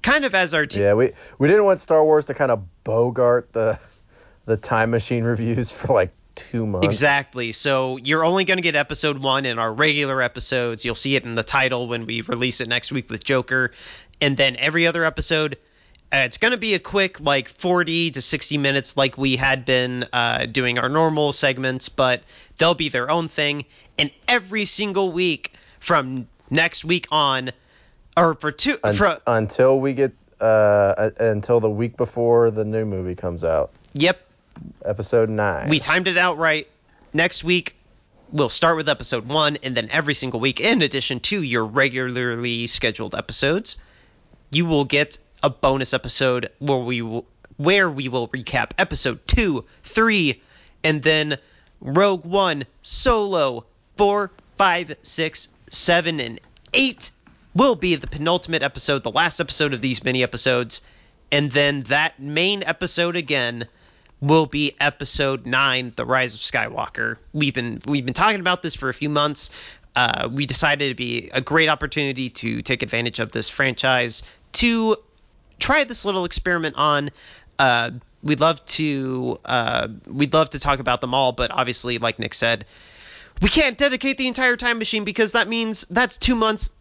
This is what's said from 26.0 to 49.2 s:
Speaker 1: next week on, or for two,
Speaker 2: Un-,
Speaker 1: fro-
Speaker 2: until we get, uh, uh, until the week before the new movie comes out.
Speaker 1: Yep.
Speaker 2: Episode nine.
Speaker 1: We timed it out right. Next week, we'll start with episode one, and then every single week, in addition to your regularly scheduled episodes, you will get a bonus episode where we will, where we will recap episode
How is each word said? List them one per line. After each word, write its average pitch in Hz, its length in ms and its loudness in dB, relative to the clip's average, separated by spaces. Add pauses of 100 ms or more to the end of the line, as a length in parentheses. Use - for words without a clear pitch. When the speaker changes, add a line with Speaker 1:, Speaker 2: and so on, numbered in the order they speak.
Speaker 1:
next 160 360 0
week 170 260 -2
on, 135 400 2 (680)
or 165 180 4
for 202 180 -4
two, 262 320 -2
Speaker 2:
Un-, 104 100 2
Speaker 1:
fro- 165 320 2
Speaker 2:
until 123 540 4
we 135 120 0
get, 131 200 0 (280)
uh, 104 40 0
uh, 104 720 4
until 113 420 2
the 110 100 2
week 110 280 -4
before 117 520 4
the 107 140 -4
new 110 220 -2
movie 92 300 -4
comes 87 280 -6
out. 80 260 0 (240)
Speaker 1:
Yep. 170 340 0 (560)
Speaker 2:
Episode 110 460 0
nine. 104 400 -2
Speaker 1:
We 156 80 2
timed 180 300 0
it 175 100 0
out 180 180 2
right. 156 320 0 (460)
Next 165 280 0
week, 175 320 0 (560)
we'll 147 200 0
start 165 260 2
with 151 120 -4
episode 120 380 -2
one, 147 360 2
and 131 120 -6
then 110 160 -2
every 147 240 0
single 127 260 -4
week, 131 200 -2
in 226 220 2
addition 127 380 -2
to 202 220 -2
your 120 220 0
regularly 120 1000 -2
scheduled 110 480 -4
episodes, - 600 -2 (760)
you 165 160 0
will 147 180 2
get 143 320 0 (260)
a 143 80 2
bonus 135 440 0
episode 123 640 -2
where 139 200 0
we 123 240 -4
will, 113 220 -8 (320)
where 180 340 2
we 135 180 -6
will 120 200 -2
recap 123 500 -4
episode 143 480 -2